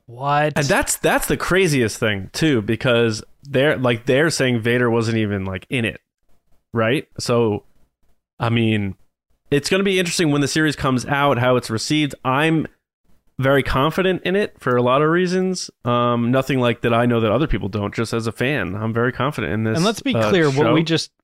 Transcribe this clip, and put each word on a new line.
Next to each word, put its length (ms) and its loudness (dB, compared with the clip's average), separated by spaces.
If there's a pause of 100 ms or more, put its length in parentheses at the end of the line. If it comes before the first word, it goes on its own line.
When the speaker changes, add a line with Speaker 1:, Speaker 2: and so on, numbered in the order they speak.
Speaker 1:
what?" 500 0
Speaker 2:
And 120 0
that's, 300 0
that's 300 0
the 100 0
craziest 600 0
thing, 360 -2
too, 280 2
because 640 0 (200)
they're, 340 0
like, 280 0
they're 240 2
saying 320 0
Vader 300 2
wasn't 260 0
even, 280 -2
like, 240 -8
in 160 -2
it, 140 -6 (720)
right? 340 0 (120)
So, 440 0 (760)
I 100 -2
mean, 460 0 (560)
it's 180 0
gonna 140 2
be 160 0
interesting 320 0
when 100 2
the 60 0
series 300 0
comes 280 -2
out, 340 0
how 180 2
it's 120 -4
received. 460 -2 (100)
I'm 420 0 (720)
very 240 2
confident 600 0
in 120 -2
it 240 -2
for 160 0
a 60 2
lot 200 2
of 80 2
reasons. 600 -2 (160)
Um, 460 2
nothing, 280 0
like, 220 0
that 120 0
I 120 2
know 160 2
that 100 2
other 160 2
people 220 -2
don't, 240 -4
just 200 -4
as 140 -4
a 40 -2
fan. 440 -2
I'm 180 -4
very 180 0
confident 420 -4
in 100 -2
this, 140 0
Speaker 1:
And 80 0
let's 160 -2
be 140 -2
Speaker 2:
uh, 140 0
Speaker 1:
clear, 180 4
what 80 0
Speaker 2:
show. 180 2
Speaker 1:
we 100 2
just 280 -2 (120)